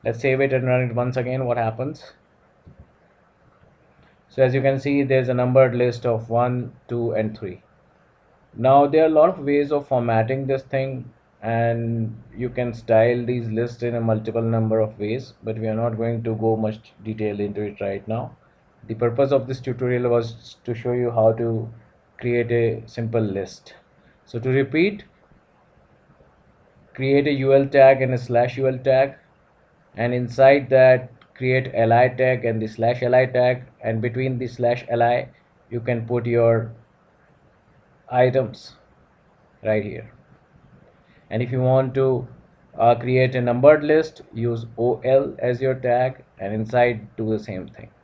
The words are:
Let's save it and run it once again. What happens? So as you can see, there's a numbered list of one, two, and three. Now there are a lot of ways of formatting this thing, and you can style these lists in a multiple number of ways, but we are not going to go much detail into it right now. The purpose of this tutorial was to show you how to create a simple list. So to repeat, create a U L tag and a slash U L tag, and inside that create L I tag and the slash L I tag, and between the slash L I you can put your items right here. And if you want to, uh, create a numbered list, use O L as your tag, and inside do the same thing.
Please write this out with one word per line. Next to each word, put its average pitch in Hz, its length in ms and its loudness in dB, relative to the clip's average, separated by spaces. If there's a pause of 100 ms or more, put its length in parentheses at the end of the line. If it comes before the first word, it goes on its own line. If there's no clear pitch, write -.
Let's 117 180 -4
save 135 180 0
it 135 140 2
and 127 120 0
run 127 180 2
it 117 120 -6
once 123 220 -2
again. 127 260 -4
What 120 140 -2
happens? 117 560 -6 (2250)
So - 120 -2
as 127 120 4
you 135 80 0
can 135 180 0
see, 143 240 0
there's 131 240 2
a 127 60 -2
numbered 127 420 2
list 123 300 -2
of 117 240 -2
one, 120 420 -2 (160)
two, 120 240 -4
and 110 260 -4
three. - 240 -12 (960)
Now 135 320 6
there 156 160 4
are 160 40 4
a - 20 2
lot 156 180 6
of 185 120 -2
ways 143 300 0
of 147 160 -2
formatting 120 600 0
this 135 160 -2
thing, 135 480 -6 (300)
and 117 760 -2 (220)
you 123 100 -6
can 123 260 -6
style 117 520 2
these 120 240 -4
lists 117 340 -6
in 120 120 -4
a 117 40 -4
multiple 113 420 -2
number 113 380 0
of 107 180 -4
ways, 113 360 -8 (100)
but 110 160 -8
we 110 80 -6
are 110 80 -4
not 113 220 -4
going 117 260 -4
to 113 120 -4
go 113 200 0
much 110 380 -6 (100)
detail 107 380 -6
into 101 220 -6
it 104 180 -10
right 98 260 -6
now. 120 260 -8 (540)
The 113 80 -8
purpose 120 380 0
of 120 120 0
this 127 140 -8
tutorial 123 500 -2
was 117 540 -2
to 120 100 -6
show 120 200 -4
you 120 180 -2
how 113 220 4
to 113 360 -4 (480)
create 120 320 -2
a 117 380 -2
simple 117 320 -4
list. 98 540 -6 (500)
So - 160 -12
to 127 100 -4
repeat, 151 540 0 (1900)
create 139 340 0
a 147 60 0
U 135 200 2
L 139 140 4
tag 135 340 8
and 127 120 0
a 120 40 -2
slash 120 380 0
U 135 140 0
L 131 80 -4
tag, 135 380 2 (840)
and 123 140 0
inside 131 560 4
that 127 400 6 (240)
create 127 400 -2
L 113 180 2
I 123 180 6
tag 127 360 0
and 110 160 -2
the 107 60 -4
slash 117 340 -2
L 123 140 2
I 127 100 6
tag, 123 380 0 (180)
and 113 180 -4
between 123 380 -4
the 123 80 -6
slash 120 440 -2
L 120 120 0
I 120 280 0 (420)
you 120 80 -6
can 117 260 -4
put 120 220 -4
your 117 440 2 (1400)
items 127 680 0 (880)
right 107 200 0
here. 95 300 -12 (1160)
And 113 100 -2
if 120 100 -6
you 131 100 -2
want 131 340 2
to, 131 320 0 (500)
uh, 120 160 6
create 127 400 0
a 127 80 -2
numbered 131 420 4
list, 156 380 0 (140)
use 117 320 -4 (100)
O 120 260 -2
L 135 360 2
as 123 240 -2
your 131 100 0
tag, 127 500 -2 (140)
and 98 160 -8
inside 117 540 -2 (100)
do 110 140 -6
the 107 80 -2
same 92 280 -12
thing. - 220 -20 (140)